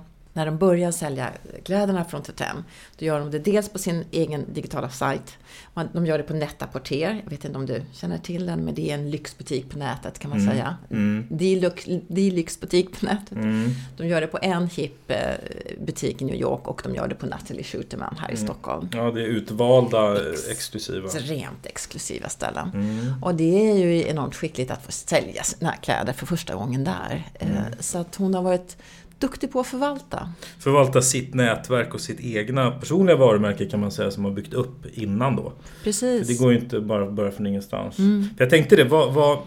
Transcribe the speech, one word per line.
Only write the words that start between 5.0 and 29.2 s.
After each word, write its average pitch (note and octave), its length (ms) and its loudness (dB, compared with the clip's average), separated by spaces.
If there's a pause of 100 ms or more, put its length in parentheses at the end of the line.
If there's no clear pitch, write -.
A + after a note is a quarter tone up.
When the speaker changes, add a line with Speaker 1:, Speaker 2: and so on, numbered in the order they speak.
Speaker 1:
Man, D#3+ 200 -4
de E3+ 120 0
gör D#3 120 4
det D3 60 -2
på D#3 100 -6
Net-a-Porter. D#3 920 -4
Jag - 60 -14
vet D3 160 -10
inte C#3 120 -8
om C3+ 80 -4
du B2+ 160 -4 (120)
känner F3 240 -6
till F3 280 -6
den, E3 200 -2
men D#3 100 -4
det D#3 160 -2
är - 40 -2
en D3 160 -4
lyxbutik C3+ 580 -6
på - 80 -12
nätet, C3 420 -6
kan A#2+ 100 -8
man G#2+ 100 -2
Speaker 2:
Mm. G2+ 140 4
Speaker 1:
säga. C#3+ 240 -2 (120)
Speaker 2:
Mm. G#2+ 400 0
Speaker 1:
Delux-, F3+ 800 0
Deluxe-butik F3+ 920 0
på - 60 -2
nätet. - 260 -2
Speaker 2:
Mm. B2 380 0 (280)
Speaker 1:
De D#3+ 100 -4
gör E3+ 140 2
det D#3 60 0
på E3 140 -6
en F3+ 260 2
hipp, - 440 -6
eh, - 60 2 (640)
butik - 420 -4
i C3+ 40 -2
New B2 100 -2
York B2+ 320 -2
och - 160 -8
de B2+ 120 -6
gör B2+ 120 -2
det - 80 -4
på - 100 -8
Natalie - 380 -10
Schuterman - 560 -8
här - 120 -8
i - 40 -4
Speaker 2:
Mm. G#2+ 100 -4
Speaker 1:
Stockholm. D#2+ 480 -6
Speaker 2:
Ja, A#2 180 0
det A2+ 100 -2
är A2+ 60 -2
utvalda, A2 880 4 (100)
eh, D#2 60 -2
Speaker 1:
Ex-, D#2 200 -6
Speaker 2:
exklusiva. - 540 -6
Speaker 1:
extremt C3 600 -6
exklusiva - 640 -10
ställen. - 440 -6
Speaker 2:
Mm. A#2+ 500 -2
Speaker 1:
Och F3+ 120 0
det F#3 360 6
är G#3 60 6
ju E3+ 300 4
enormt D3+ 280 -2
skickligt C3 360 -6
att B2+ 140 -10
få - 60 -14
sälja - 520 -2
sina - 280 -2
kläder - 420 -2
för - 120 -10
första E3 300 -4
gången B2 280 -2
där. D3+ 500 -4
Eh, - 180 -2
Speaker 2:
Mm. - 120 0 (160)
Speaker 1:
så - 180 -4
att E3+ 180 -6
hon F#3+ 180 0
har F3+ 80 2
varit F3+ 360 0 (420)
duktig C4+ 320 -2